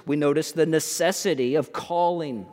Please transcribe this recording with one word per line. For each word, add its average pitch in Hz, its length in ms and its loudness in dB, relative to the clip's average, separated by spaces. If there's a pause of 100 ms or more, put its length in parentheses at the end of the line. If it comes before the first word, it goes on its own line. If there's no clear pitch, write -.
we 147 100 0
notice 147 360 0
the 160 120 2
necessity 156 920 0
of - 180 -2
calling 170 800 -2